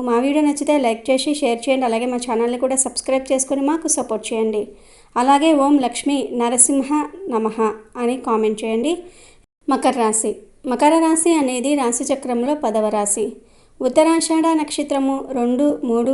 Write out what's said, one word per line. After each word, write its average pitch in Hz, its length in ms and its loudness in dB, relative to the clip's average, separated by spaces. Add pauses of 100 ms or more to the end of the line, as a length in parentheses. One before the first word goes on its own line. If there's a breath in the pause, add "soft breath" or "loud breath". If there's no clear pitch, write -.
మా 240 160 0
వీడియో 285 260 2
నచ్చితే 294 340 0
లైక్ 226 260 -2
చేసి 269 300 0
షేర్ 233 280 -2
చేయండి. 262 240 0
అలాగే 233 220 -2
మా 247 100 -4
ఛానల్ని 240 400 -2
కూడా 262 180 0
సబ్స్క్రైబ్ 262 540 -2
చేసుకొని 269 320 0
మాకు 320 260 -2
సపోర్ట్ 233 380 -4
చేయండి. 220 360 -2 (540 soft breath)
అలాగే 277 380 4
ఓం 285 240 4
లక్ష్మీ 262 380 -2 (160)
నరసింహ 247 560 0 (400)
నమః 220 320 -2 (360)
అని 247 240 -2
కామెంట్ 220 420 0
చేయండి. 233 320 -2 (760 loud breath)
మకర 269 300 2
రాశి. 214 340 0 (340)
మకర 269 320 4
రాశి 320 360 4
అనేది 254 400 0
రాశి 247 300 -2
చక్రంలో 262 520 -2
పదవ 220 320 0
రాశి. 208 380 -2 (540 soft breath)
ఉత్తరాషాఢ 320 720 2
నక్షత్రము 294 640 -2 (180)
రెండు, 247 340 2 (160)
మూడు, 240 320 0